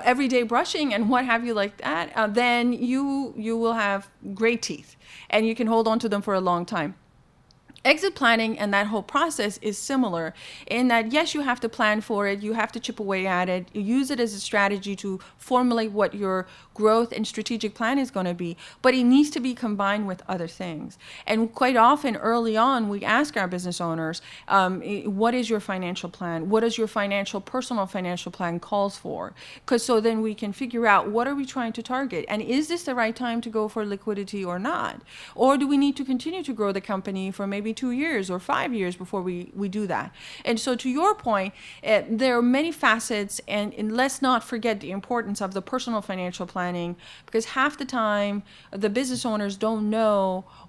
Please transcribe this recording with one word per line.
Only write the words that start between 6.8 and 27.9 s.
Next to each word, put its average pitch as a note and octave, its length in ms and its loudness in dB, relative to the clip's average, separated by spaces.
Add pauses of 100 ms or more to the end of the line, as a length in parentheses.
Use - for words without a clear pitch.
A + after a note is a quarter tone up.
Exit D4+ 300 4
planning A3+ 460 2
and G3+ 160 -2
that G3+ 120 4
whole G#3 140 -2
process C#4 560 0
is G#3 180 -4
similar F3+ 600 -2 (320)
in B3 220 2
that, A3+ 220 2
yes, D#4 220 2
you D4+ 80 -2
have B3 200 0
to A#3 60 0
plan G#3+ 320 2
for G3+ 280 0
it, G3+ 160 -2
you G#3+ 100 -4
have A3 200 0
to A#3 60 -8
chip - 200 -8
away G3 260 -2
at F3+ 240 2
it, F3+ 240 -2
you G#3 80 -4
use B3+ 300 0
it C4 80 -2
as A3 160 0
a G3 40 -10
strategy G3+ 580 0
to F#3+ 220 -6 (200)
formulate A#3+ 520 2
what G3+ 220 2
your F#3+ 320 -2 (300)
growth A3+ 360 4
and A3 160 -2
strategic A3 460 -4
plan A#3+ 240 0
is C4 140 0
gonna F3+ 240 -2
be, E3+ 200 -6 (280)
but B3+ 100 8
it B3+ 100 4
needs C#4 280 8
to - 80 -4
be B3 160 -2
combined G#3 520 0
with F#3 200 -6
other F3 200 -4
things. E3+ 500 -10 (280)
And A3+ 280 2
quite C4 220 2
often A#3+ 420 6
early A3+ 380 0
on, A#3 320 4
we G3+ 160 -4
ask C4+ 320 2
our G3 120 0
business F3+ 340 -4
owners, E3 400 -2 (260)
um, F#3+ 380 4
i-, G3 200 -4
"What G#3+ 280 2
is A#3+ 160 0
your A3 100 0
financial F#3 480 -6
plan? E3+ 420 -6
What A3 120 4
does A#3 160 0
your A3 100 0
financial, G3+ 540 -2
personal A#3 460 -4
financial F3+ 440 -6